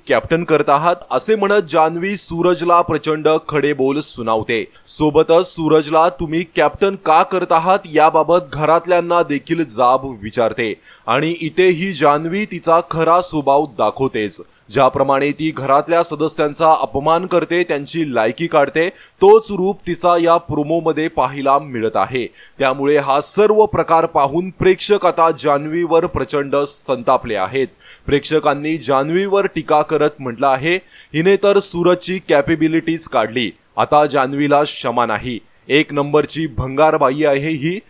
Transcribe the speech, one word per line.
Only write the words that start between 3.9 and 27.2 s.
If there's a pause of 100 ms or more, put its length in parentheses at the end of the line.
सुनावते. (240)
सोबतच
सूरजला
तुम्ही (120)
कॅप्टन
का
करत
आहात, (140)
याबाबत (140)
घरातल्यांना
देखील
जाब
विचारते. (320)
आणि
इथेही
जान्हवी
तिचा (100)
खरा
स्वभाव (120)
दाखवतेच. (320)
ज्याप्रमाणे
ती
घरातल्या
सदस्यांचा
अपमान
करते,
त्यांची
लायकी
काढते,
तोच
रूप
तिचा
या
प्रोमोमध्ये
पाहायला
मिळत
आहे. (320)
त्यामुळे
हा
सर्व
प्रकार
पाहून
प्रेक्षक
आता
जान्हवीवर
प्रचंड
संतापले